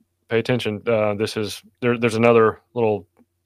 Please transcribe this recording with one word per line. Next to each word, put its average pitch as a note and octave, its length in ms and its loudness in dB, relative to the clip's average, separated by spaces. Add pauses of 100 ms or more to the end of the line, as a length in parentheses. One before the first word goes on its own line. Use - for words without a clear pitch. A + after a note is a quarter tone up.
(280)
pay A2+ 120 0
attention, A2+ 480 -4
uh, G#2+ 260 0
this G#2 220 -6
is, G#2 260 -6 (180)
there, A#2+ 160 0
there's A2+ 200 -2
another A2+ 440 4 (140)
little, G#2+ 320 -2 (400)